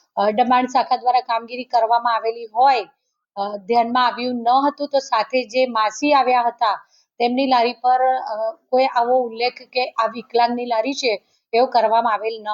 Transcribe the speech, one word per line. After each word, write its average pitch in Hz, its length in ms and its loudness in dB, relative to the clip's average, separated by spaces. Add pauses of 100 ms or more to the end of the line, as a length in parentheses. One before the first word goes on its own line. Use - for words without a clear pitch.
(160)
અ, 202 160 0
દબાણ 247 340 2
શાખા 247 300 0
દ્વારા 247 240 0
કામગીરી 233 440 -6
કરવામાં 233 520 0
આવેલી 226 300 -4
હોય, 233 380 2 (520)
અ, 202 220 -6
ધ્યાનમાં 233 480 0
આવ્યું 240 300 -2
ન 233 120 -4 (200)
હતું, 285 240 -4
તો 277 80 2
સાથે 247 440 -2
જે 247 220 0
માસી 233 480 0
આવ્યા 247 280 4
હતા 233 460 -2 (320)
તેમની 247 280 0
લારી 247 260 2
પર, 254 280 2 (140)
અ, 220 420 -6 (120)
કોઈ 262 160 2
આવો 247 360 2
ઉલ્લેખ 240 400 -4 (120)
કે 254 120 0
આ 226 220 -2
વિકલાંગની 240 580 -2
લારી 233 280 -2
છે 226 300 -4 (300)
એવો 240 120 4
કરવામાં 226 480 2
આવેલ 220 280 -6
ન 208 120 -12